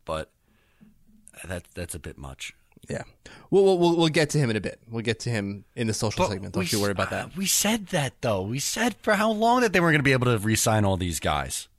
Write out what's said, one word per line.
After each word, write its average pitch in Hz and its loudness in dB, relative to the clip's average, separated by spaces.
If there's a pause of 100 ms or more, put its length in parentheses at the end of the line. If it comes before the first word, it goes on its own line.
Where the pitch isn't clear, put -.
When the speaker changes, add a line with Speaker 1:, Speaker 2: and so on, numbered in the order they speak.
Speaker 1:
but 78 -6 (1160)
that, 90 -8 (100)
that's - -10
a 85 -12
bit - -14
much. 67 -14 (360)
Speaker 2:
Yeah. 214 -6 (480)
We'll, 196 6
we'll, 190 4
we'll, 170 4
we'll 165 4
get 156 2
to 151 0
him 131 2
in 107 0
a 104 -4
bit. - -10
We'll 113 -8
get 110 -2
to 123 -6
him 101 -4 (120)
in 123 -2
the 110 0
social 113 -2
Speaker 1:
But 135 0
Speaker 2:
segment. 95 -8
Don't 190 -2 (100)
Speaker 1:
we 113 0
Speaker 2:
you 104 0
worry 101 0
Speaker 1:
s-, 101 -2
Speaker 2:
about 98 -2
that. 98 -4
Speaker 1:
uh, - -16
we 190 -4
said 208 0
that, 143 -4
though. 104 0
We 110 -4
said 226 -2
for 214 2
how 214 2
long 226 4
that 226 2
they 185 4
weren't 170 6
gonna 151 4
be 135 4
able 123 2
to 120 4
re-sign 110 2
all 98 2
these 87 -2
guys. 73 -2 (100)